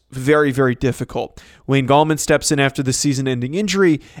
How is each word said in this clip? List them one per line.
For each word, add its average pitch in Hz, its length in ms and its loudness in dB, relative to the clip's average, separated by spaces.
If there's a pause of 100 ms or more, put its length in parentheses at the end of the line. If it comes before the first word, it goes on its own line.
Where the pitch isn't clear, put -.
(120)
very, 143 400 0
very 127 240 0
difficult. - 680 -6 (240)
Wayne 135 220 0
Gallman 151 320 4
steps - 320 0
in 143 80 2
after 139 240 0
the 131 100 -2
season-ending 131 640 -2
injury, 190 440 0 (200)